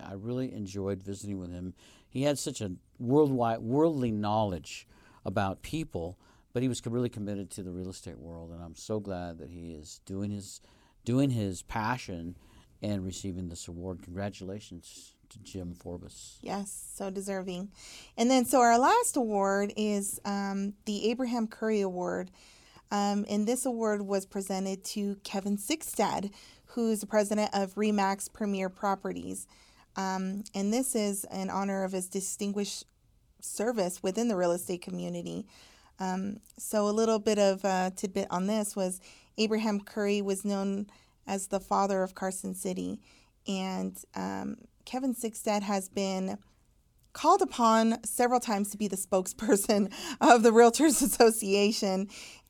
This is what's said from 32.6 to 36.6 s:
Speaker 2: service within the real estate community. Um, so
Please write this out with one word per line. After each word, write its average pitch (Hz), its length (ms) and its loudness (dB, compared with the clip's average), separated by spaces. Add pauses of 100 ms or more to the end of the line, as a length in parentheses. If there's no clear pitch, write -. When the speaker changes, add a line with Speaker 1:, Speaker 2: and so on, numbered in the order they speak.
Speaker 2:
service 208 600 -2
within 220 280 0
the 202 80 0
real 175 140 4
estate 175 300 -2
community. 175 640 -8 (540)
Um, 190 400 -4 (180)
so 208 300 0